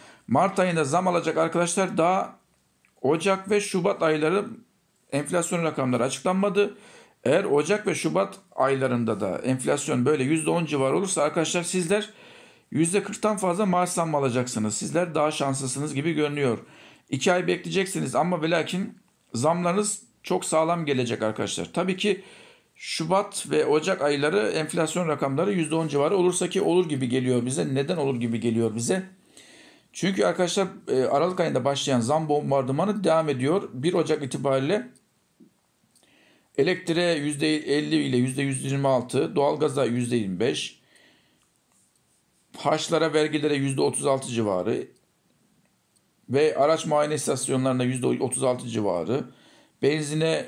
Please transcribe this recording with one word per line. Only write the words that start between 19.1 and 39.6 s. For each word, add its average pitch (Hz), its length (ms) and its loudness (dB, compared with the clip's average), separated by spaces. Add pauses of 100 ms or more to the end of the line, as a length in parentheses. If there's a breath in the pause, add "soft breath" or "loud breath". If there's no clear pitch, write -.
zamlarınız 175 680 0 (220)
çok 180 220 -2
sağlam 160 400 0
gelecek 127 360 -2
arkadaşlar. 104 520 -4
Tabii 185 240 -2
ki 202 260 -2 (520 loud breath)
Şubat 190 760 -4
ve 147 140 2
Ocak 156 360 0
ayları 147 380 0
enflasyon 170 680 -2
rakamları 151 460 0
yüzde 160 220 0
on 160 120 0
civarı 143 300 2
olursa 180 320 2
ki 190 120 0
olur 175 280 2
gibi 131 200 -2
geliyor 123 360 2
bize. 139 300 -2
Neden 139 220 -2
olur 135 220 -2
gibi 117 200 -2
geliyor 113 360 0
bize? 185 280 0 (880 loud breath)
Çünkü 196 320 0
arkadaşlar, 180 420 0 (200)
e, 127 160 2
Aralık 170 360 2
ayında 139 260 0
başlayan 139 340 0
zam 147 300 0
bombardımanı 147 760 0
devam 160 260 2
ediyor. 147 440 0
Bir 147 200 -2
Ocak 156 300 0
itibariyle 139 640 -2 (1700 soft breath)
elektriğe 170 580 2
yüzde 151 400 0
elli 151 400 0
ile 139 220 2
yüzde 131 240 0
yüz 135 220 -2
yirmi 139 240 0
altı, 131 480 0
doğalgaza 143 500 2